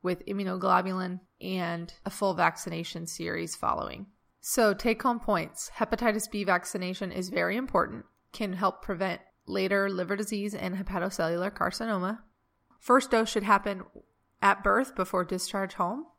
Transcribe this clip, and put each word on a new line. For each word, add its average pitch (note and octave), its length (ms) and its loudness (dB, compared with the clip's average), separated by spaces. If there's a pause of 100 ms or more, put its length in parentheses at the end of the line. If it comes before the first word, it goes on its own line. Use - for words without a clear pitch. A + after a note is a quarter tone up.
with F3+ 220 -2
immunoglobulin F#3 960 0 (220)
and E3+ 500 -4 (140)
a G3 40 -4
full G3 220 0
vaccination E3 720 -2
series E3+ 480 -6
following. - 520 -2 (340)
So A3 320 4
take-home A#3 480 0
points. - 560 -2
Hepatitis A3+ 540 0
B G3+ 120 -2
vaccination F#3 720 0
is F#3 160 -4
very F#3 300 0
important, A#3 480 0 (260)
can G3 220 -4
help F#3+ 260 0
prevent F3+ 400 -2 (260)
later G3 440 2
liver F#3 260 -2
disease G3+ 380 -4
and F#3 200 -4
hepatocellular F#3 760 -2
carcinoma. G3+ 680 -2 (600)
First C4+ 320 6
dose A3+ 180 4
should G#3 140 0
happen G3+ 380 2 (600)
at G3 200 6
birth G#3+ 320 4
before F#3 300 0
discharge F#3+ 480 -4
home. G#3+ 320 -2 (140)